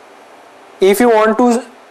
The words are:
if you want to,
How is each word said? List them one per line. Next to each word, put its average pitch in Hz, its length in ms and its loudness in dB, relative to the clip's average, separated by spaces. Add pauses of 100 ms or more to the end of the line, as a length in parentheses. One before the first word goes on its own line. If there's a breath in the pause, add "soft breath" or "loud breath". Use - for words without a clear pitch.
(800)
if 196 200 0
you 247 80 2
want 220 300 0
to, 247 260 -2 (260)